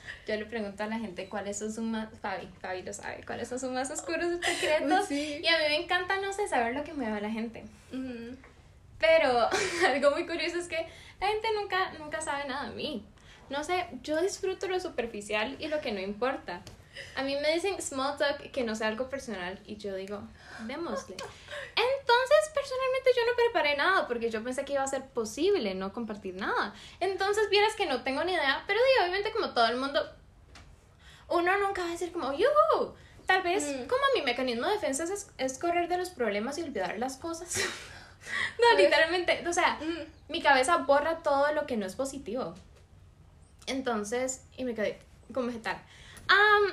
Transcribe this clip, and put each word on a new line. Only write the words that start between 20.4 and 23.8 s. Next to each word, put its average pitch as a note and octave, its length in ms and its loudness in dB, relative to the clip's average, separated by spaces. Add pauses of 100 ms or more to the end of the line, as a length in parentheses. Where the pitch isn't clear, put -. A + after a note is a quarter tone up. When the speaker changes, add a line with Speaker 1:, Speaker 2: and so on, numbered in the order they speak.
Speaker 1:
"Démosle". D#4 500 -8
Entonces, C5+ 1400 2
personalmente C5 640 2
yo A#4+ 100 2
no A#4+ 100 2
preparé E4+ 420 4
nada F4 300 4